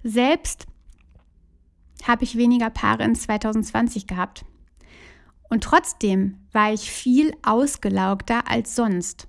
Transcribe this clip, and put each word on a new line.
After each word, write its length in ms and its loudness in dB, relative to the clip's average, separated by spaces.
Selbst 600 0
habe 180 0
ich 140 -6
weniger 340 2
Paare 320 0
in 140 2
zweitausendzwanzig 880 -2
gehabt. 380 -6
Und 140 0
trotzdem 720 2
war 200 2
ich 200 -6
viel 400 2
ausgelaugter 1040 0
als 280 -2
sonst. 520 -2